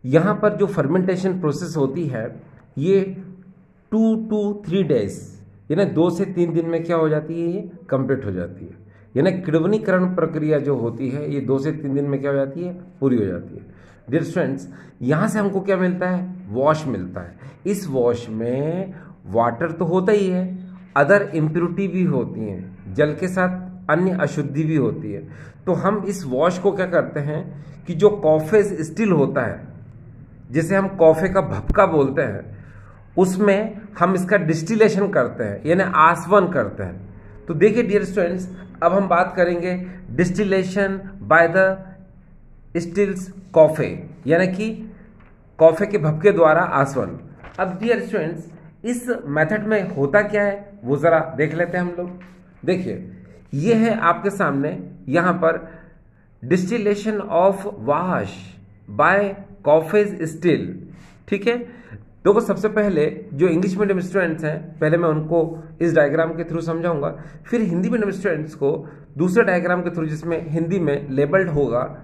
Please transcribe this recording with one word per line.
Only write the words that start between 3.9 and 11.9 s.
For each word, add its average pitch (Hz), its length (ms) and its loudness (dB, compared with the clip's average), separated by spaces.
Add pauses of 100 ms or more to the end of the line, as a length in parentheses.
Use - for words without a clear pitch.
two 226 180 4 (180)
to 214 100 -2 (280)
three 185 180 0
days, 117 320 0 (560)
यानी 190 140 2
दो 160 240 2
से 185 160 -2
तीन 175 280 -2
दिन 165 120 0
में 165 180 -2
क्या 170 140 0
हो 156 120 2
जाती 156 320 -2
है? 170 60 -2
ये 196 220 -6 (200)
complete 131 360 -2
हो 101 60 -4
जाती 87 340 -8
है। - 100 -18 (420)
यानी 180 140 4
किण्वनीकरण 185 760 0 (100)
प्रक्रिया 151 440 0
जो 135 160 0
होती 117 340 -4
है, 147 240 -6
ये 139 80 -2
दो 123 180 0
से 156 120 -2
तीन 143 240 -4